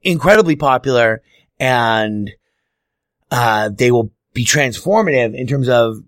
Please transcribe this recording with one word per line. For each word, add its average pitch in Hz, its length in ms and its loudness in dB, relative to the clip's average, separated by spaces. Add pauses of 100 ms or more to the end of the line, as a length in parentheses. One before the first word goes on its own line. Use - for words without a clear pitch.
incredibly 180 540 2
popular, 123 680 0 (360)
and, 110 720 -2 (1000)
uh, 110 400 0
they 120 200 0
will 113 220 0 (220)
be 120 100 -4
transformative 151 880 -2
in 127 120 -8
terms 127 240 -2
of 117 260 2 (120)